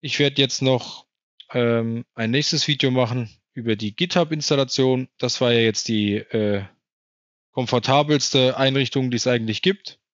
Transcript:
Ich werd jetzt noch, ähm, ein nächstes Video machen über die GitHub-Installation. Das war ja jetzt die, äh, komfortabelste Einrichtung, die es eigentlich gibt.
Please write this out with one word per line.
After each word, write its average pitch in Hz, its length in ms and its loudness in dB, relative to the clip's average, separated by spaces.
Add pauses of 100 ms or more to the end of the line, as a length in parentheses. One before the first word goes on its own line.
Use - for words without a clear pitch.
Ich 139 160 -6
werd 143 220 2
jetzt 135 240 0
noch, 131 420 -2 (480)
ähm, 117 520 0 (100)
ein 113 160 -2
nächstes 143 360 -2
Video 139 220 0
machen 123 400 0 (240)
über 113 220 -2
die 104 200 -6
GitHub-Installation. 143 1120 0 (100)
Das - 220 -4
war 123 120 4
ja 117 60 4
jetzt 113 300 0
die, 104 260 0
äh, 104 500 -2 (880)
komfortabelste 131 1040 2
Einrichtung, 135 540 0
die 120 60 0
es 113 100 -2
eigentlich 113 340 0
gibt. - 380 -2 (140)